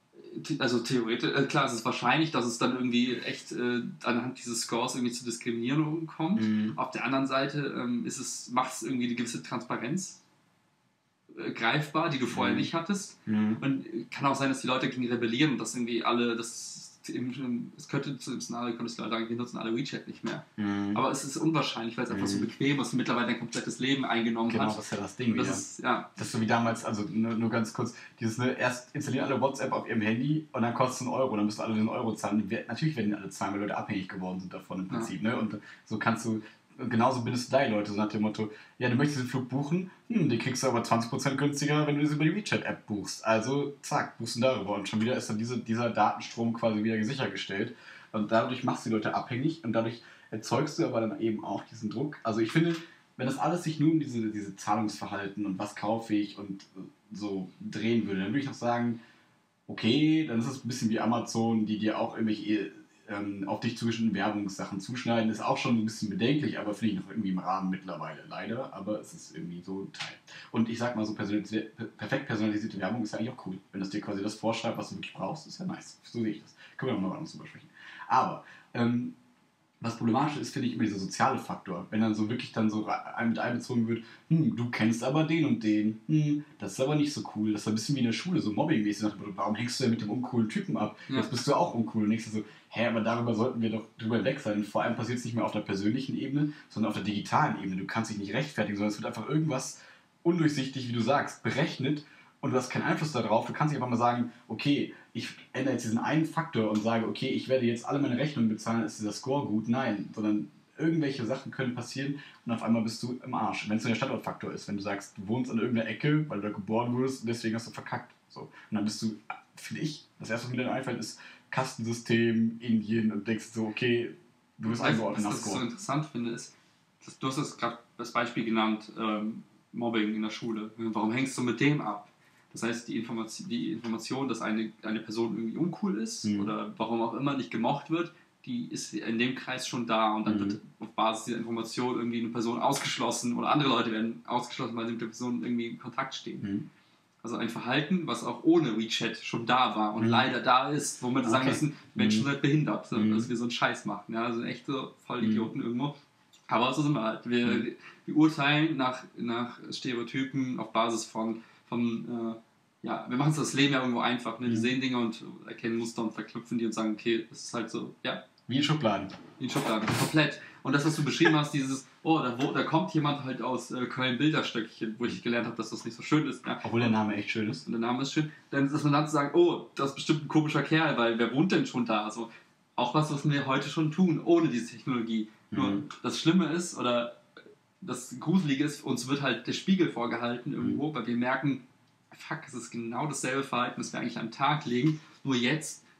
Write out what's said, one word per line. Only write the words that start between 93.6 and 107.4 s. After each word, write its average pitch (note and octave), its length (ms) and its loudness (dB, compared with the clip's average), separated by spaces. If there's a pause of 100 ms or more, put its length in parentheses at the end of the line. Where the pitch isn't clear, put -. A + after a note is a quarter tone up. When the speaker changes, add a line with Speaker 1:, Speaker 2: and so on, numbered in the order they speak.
Speaker 2:
wir A2 80 2
doch G#2+ 160 -2 (140)
drüber A2+ 260 0
weg - 160 0
sein.“ G#2 200 0
Und G#2 60 -2
vor G#2+ 160 0
allem A#2 140 0
passiert's A#2+ 300 -2
nicht A#2 80 -4
mehr A2 100 0
auf - 80 -2
der G#2+ 80 -2
persönlichen G#2+ 580 0
Ebene, D3 360 0 (160)
sondern A2 180 0
auf - 80 -2
der F#2+ 80 -4
digitalen G#2+ 580 2
Ebene. F#2 140 -4
Du F#2+ 100 -4
kannst A2+ 240 -2
dich G#2+ 60 -6
nicht G2 160 -4
rechtfertigen, G#2+ 460 -2
sondern G#2+ 120 2
es G#2 120 -4
wird - 40 -6
einfach A2 220 -6
irgendwas D3 540 0 (400)
undurchsichtig, C#3 640 2
wie A#2+ 40 -2
du A#2+ 100 2
sagst, C3 400 2
berechnet D3 640 0 (340)
und B2+ 120 0
du B2 40 4
hast B2+ 140 2
keinen A2+ 140 0
Einfluss D#3 280 0
darauf. A2 340 2
Du A2+ 60 -6
kannst D3+ 220 2
nicht B2+ 80 -2
einfach B2 80 -2
mal A#2+ 120 2
sagen, A#2+ 300 2 (160)
„Okay, B2 460 0 (220)
ich A#2 120 -4 (240)
ändere B2+ 220 0
jetzt A2+ 100 -4
diesen A2+ 140 2
einen D3+ 280 4
Faktor A2+ 460 0
und G#2+ 100 2
sage, A2+ 240 2
okay, - 220 -2
ich - 200 -2